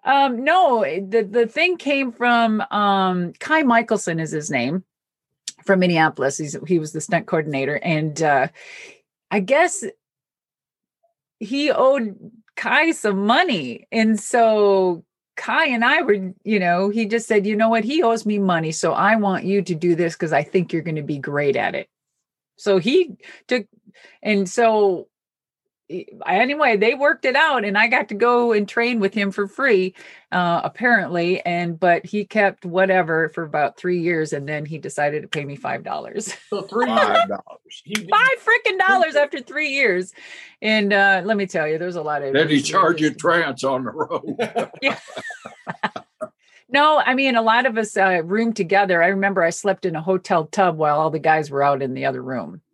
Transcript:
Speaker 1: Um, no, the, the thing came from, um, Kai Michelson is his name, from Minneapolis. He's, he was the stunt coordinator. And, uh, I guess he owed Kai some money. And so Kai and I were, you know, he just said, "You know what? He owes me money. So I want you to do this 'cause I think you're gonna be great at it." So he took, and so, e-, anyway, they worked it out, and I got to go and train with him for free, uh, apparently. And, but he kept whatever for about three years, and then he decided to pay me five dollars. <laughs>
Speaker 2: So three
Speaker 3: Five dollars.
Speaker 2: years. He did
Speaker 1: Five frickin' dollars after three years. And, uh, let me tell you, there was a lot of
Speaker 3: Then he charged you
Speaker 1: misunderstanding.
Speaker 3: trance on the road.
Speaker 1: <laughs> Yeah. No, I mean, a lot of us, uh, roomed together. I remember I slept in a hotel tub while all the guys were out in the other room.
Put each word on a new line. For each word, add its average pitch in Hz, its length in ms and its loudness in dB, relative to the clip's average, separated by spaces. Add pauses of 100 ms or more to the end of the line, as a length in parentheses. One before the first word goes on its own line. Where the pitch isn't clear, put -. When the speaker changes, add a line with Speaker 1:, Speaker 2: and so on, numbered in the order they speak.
Speaker 1:
Um, 269 400 2
no, 285 400 4
the, 190 440 -2
the 233 180 2
thing 330 300 0
came 277 360 -2
from, 233 580 2
um, 190 680 0
Kai 320 220 0
Michelson 226 580 0
is 160 100 -6
his 151 200 -6
name, 143 340 -4 (800)
from 190 160 4
Minneapolis. 156 580 2
He's, 147 180 -8 (100)
he 170 120 2
was 156 140 -6
the 156 80 -8
stunt 160 260 -4
coordinator. 147 560 -2
And, 156 400 -2
uh, 143 240 2 (840)
I 208 100 0
guess 285 440 0 (1600)
he 277 300 -2
owed 254 460 2 (400)
Kai 302 360 0
some 202 340 -2
money. 240 680 0
And 220 260 2
so 202 840 2 (320)
Kai 285 300 0
and 240 180 0
I 294 180 2
were, 196 300 0 (100)
you 214 160 0
know, 180 300 2
he 220 180 -2
just 226 220 -2
said, 208 180 2
"You 214 100 0
know 226 120 4
what? 226 160 2
He 302 180 -2
owes 226 240 2
me 208 120 0
money. 170 340 0
So 160 200 -2
I 202 240 2
want 196 280 -2
you 196 180 0
to 180 120 -4
do 170 200 0
this 165 220 -2
'cause 165 160 -4
I 147 100 2
think 175 300 -4
you're 165 100 -4
gonna 156 200 -6
be 143 160 -8
great 143 380 -2
at 98 180 -4
it." - 140 -10 (680)
So 196 220 0
he 262 380 0 (300)
took, 247 200 -2 (560)
and 196 260 0
so, 214 600 2 (800)
e-, 175 180 -12 (200)
anyway, 247 500 2
they 220 180 2
worked 285 300 0
it 262 120 2
out, 285 280 2
and 196 140 0
I 226 100 4
got 254 200 0
to 220 80 -8
go 240 360 2
and 208 160 0
train 233 320 -2
with 190 140 0
him 202 160 -2
for 202 180 -4
free, 202 460 0 (380)
uh, 175 320 0
apparently. 180 840 0
And, 170 340 -4
but 170 240 2
he 208 220 -6
kept 202 400 0
whatever 170 640 2
for 170 140 -8
about 151 340 -2
three 180 220 -2
years, 160 320 -2
and 143 160 -6
then 151 180 -6
he 156 120 -10
decided 147 440 -4
to - 60 -18
pay 147 160 -6
me 143 120 -12
five 135 280 -8
dollars. - 580 -10
<laughs> - 80 -20
Speaker 2:
So 196 120 -6
three 240 240 -2
Speaker 3:
Five 226 420 2
dollars. 202 140 -8 (220)
Speaker 2:
years. - 200 -20
He - 100 -12
did 214 160 -6
Speaker 1:
Five 480 340 4
frickin' 440 340 2
dollars 370 380 2
after 294 240 0
three 285 300 -6
years. 202 420 0 (500)
And, 214 300 2
uh, 196 320 4
let 214 120 0
me 202 100 -2
tell 160 220 -2
you, 160 100 -2
there 175 80 -6
was 180 100 -8
a 165 60 -6
lot 151 200 -4
of 135 120 -4
Speaker 3:
Then 156 140 4
he 147 140 4
charged 170 380 2
you 151 100 2
Speaker 1:
misunderstanding. - 80 -12
Speaker 3:
trance 165 460 0
on 131 200 -2
the 113 80 -8
road. - 840 -6
Speaker 1:
<laughs> 262 60 -14
Yeah. 269 160 -2 (1700)
No, 294 280 4
I 254 160 0
mean, 262 200 0
a 233 80 2
lot 226 220 2
of 233 140 0
us, 214 180 -4
uh, 190 280 2
roomed 220 320 -2
together. 185 460 2
I 170 60 4
remember 196 340 0
I 165 80 2
slept - 360 -4
in 165 100 -2
a 156 60 -6
hotel 180 440 0
tub 180 300 0
while 151 240 2
all 156 100 2
the 156 80 -4
guys 156 320 0
were 139 120 0
out 139 200 2
in 131 120 -6
the 131 100 -8
other 131 180 -2
room. 127 380 -8 (140)